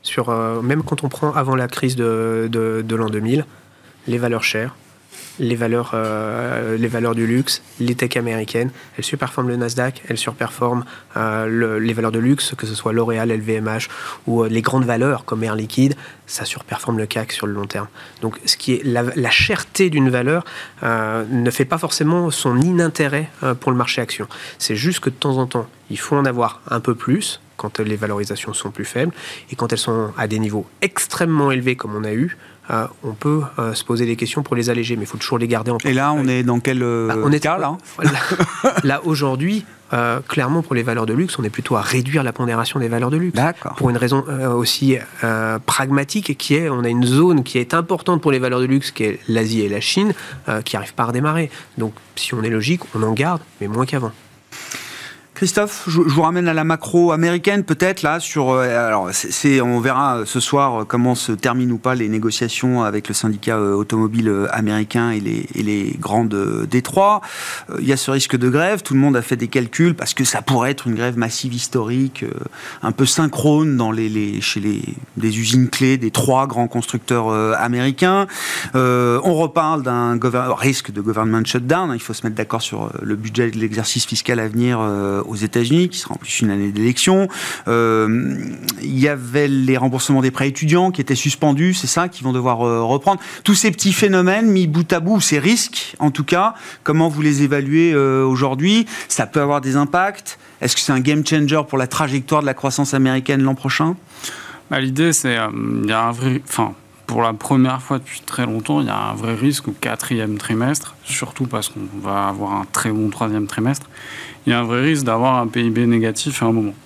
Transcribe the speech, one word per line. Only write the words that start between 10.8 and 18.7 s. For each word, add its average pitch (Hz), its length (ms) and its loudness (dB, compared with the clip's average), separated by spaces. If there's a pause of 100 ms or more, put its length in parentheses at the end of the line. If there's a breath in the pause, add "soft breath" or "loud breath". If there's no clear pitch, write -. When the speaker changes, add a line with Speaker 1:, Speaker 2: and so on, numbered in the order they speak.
Speaker 1:
euh, 110 280 -2
le, 113 320 0
les 113 160 0
valeurs 113 180 0
de 113 60 -2
luxe, 127 400 0
que - 80 -8
ce 107 80 -6
soit 110 200 -4
L'Oréal, 117 360 0
L 110 120 0
V 110 120 -2
M 110 120 -2
H 110 240 -4 (360 loud breath)
ou, 113 180 2
euh, 110 60 0
les 113 140 0
grandes 131 220 2
valeurs 120 380 0
comme 110 200 -4
Air 110 120 -2
Liquide, 131 400 2 (300 loud breath)
ça - 200 -8
surperforme - 520 -6
le 107 80 -2
cac 113 260 -6
sur - 140 -6
le 104 80 -4
long 101 120 -4
terme. 104 220 -8 (360 loud breath)
Donc, 110 220 -6
ce - 120 0
qui - 160 -2